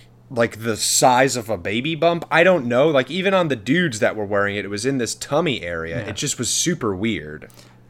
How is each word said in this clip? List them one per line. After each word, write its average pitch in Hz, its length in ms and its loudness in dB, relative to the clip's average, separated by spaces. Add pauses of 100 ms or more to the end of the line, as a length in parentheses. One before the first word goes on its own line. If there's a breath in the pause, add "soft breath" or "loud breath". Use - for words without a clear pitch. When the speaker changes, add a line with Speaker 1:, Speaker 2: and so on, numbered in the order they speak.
(300)
Speaker 1:
like, 117 320 0
the 113 140 -2
size 127 600 4
of 113 140 -6
a 101 80 -2
baby 120 380 -2
bump. 170 340 2
I 160 140 6
don't 175 220 4
know. 123 220 4
Like, 135 220 2
even 185 240 0
on 175 140 2
the 131 80 0
dudes 123 440 0
that 101 160 2
were 107 80 -4
wearing 101 320 0
it, 101 80 -4
it 98 40 -8
was 104 180 -4
in 139 120 0
this 113 160 -4
tummy 143 480 -2
area. 82 400 -6
Speaker 2:
Yeah. 98 80 -8
Speaker 1:
It 98 60 -10
just - 220 -6
was 123 120 -4
super 127 440 -2
weird. 82 560 -6 (400 loud breath)